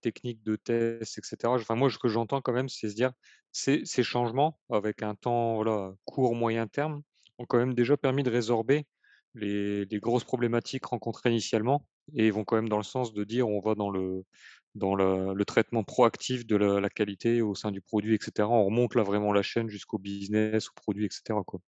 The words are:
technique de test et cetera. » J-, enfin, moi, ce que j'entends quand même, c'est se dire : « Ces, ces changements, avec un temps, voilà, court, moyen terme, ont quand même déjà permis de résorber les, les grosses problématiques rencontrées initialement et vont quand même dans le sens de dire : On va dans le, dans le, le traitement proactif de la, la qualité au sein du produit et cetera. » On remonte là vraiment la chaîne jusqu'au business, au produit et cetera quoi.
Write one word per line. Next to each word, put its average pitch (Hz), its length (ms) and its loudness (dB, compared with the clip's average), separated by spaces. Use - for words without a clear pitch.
technique 113 420 -6
de 107 140 -2
test 117 640 -2
et 107 60 -12
cetera. » 120 340 0
J-, 113 40 -4
enfin, 113 140 -2
moi, 135 140 4
ce - 80 -8
que 123 100 0
j'entends 117 320 0
quand 131 120 -4
même, 127 160 -2
c'est - 200 -6
se 101 80 -8
dire : « 127 160 2
Ces, - 320 0
ces - 180 0
changements, 123 580 0
avec 107 300 -2
un 107 120 -4
temps, 117 420 -2
voilà, 107 380 -2
court, 123 300 0
moyen 113 320 0
terme, 147 360 -4
ont - 80 -10
quand 123 120 4
même 123 160 2
déjà 123 220 4
permis 135 280 0
de 120 60 2
résorber 117 580 0
les, 101 500 -2
les 101 160 -6
grosses 117 240 0
problématiques 120 640 -2
rencontrées - 440 -2
initialement 117 560 0
et 113 160 4
vont 104 140 0
quand 113 120 0
même 113 120 2
dans 107 100 0
le 107 40 -2
sens 120 300 -4
de 104 100 -4
dire : 113 260 0
On 107 120 0
va 107 160 0
dans 101 140 -2
le, 92 340 -2
dans 98 220 0
le, 95 360 2
le 101 120 0
traitement 113 400 0
proactif 123 640 0
de 110 100 2
la, 101 240 4
la 98 100 0
qualité 113 500 0
au 104 140 0
sein 104 160 -6
du 98 120 -6
produit 107 340 0
et - 40 4
cetera. » - 300 -2
On 117 160 6
remonte 117 300 2
là 113 80 4
vraiment 104 280 2
la 101 100 4
chaîne 113 260 -2
jusqu'au 104 300 -8
business, 101 720 -2
au - 40 -20
produit 104 320 -4
et 92 60 -2
cetera 107 320 -4
quoi. - 160 -10